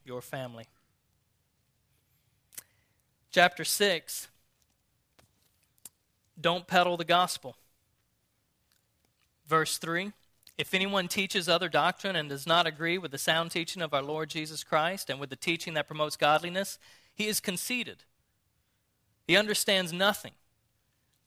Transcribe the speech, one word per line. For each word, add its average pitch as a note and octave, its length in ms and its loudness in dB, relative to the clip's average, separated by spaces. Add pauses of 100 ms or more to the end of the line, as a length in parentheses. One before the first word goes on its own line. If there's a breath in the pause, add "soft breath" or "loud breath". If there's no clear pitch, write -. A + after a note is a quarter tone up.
your B2+ 160 -10
family. A#2+ 480 -12 (2750 loud breath)
Chapter F3 320 4
six, - 640 -2 (2000)
don't F3 300 0
peddle F3+ 280 4
the E3 80 -4
gospel. E3+ 520 2 (1900)
Verse D#3 320 2
three, F3 340 -4 (460)
"If D#3 160 -4
anyone F#3+ 340 2
teaches F#3 400 -2
other E3+ 220 2
doctrine F3 460 0
and D3+ 120 -4
does C#3 180 -8
not E3+ 200 4
agree E3 320 -2
with E3 120 -8
the C3+ 80 -10
sound E3 320 0
teaching F3 300 -6
of D3+ 140 -4
our C#3 80 2
Lord D#3 260 -6
Jesus D#3 340 -8
Christ E3+ 460 0
and C3+ 100 -4
with C#3 120 -8
the C3+ 60 -12
teaching E3+ 380 -4
that D3 120 0
promotes D3+ 300 -4
godliness, F3 640 2 (360 soft breath)
he G#3+ 120 -2
is G#3+ 140 0
conceited. G3 640 -6 (1200)
He E3+ 100 6
understands G3 560 2
nothing, G3 420 0 (920)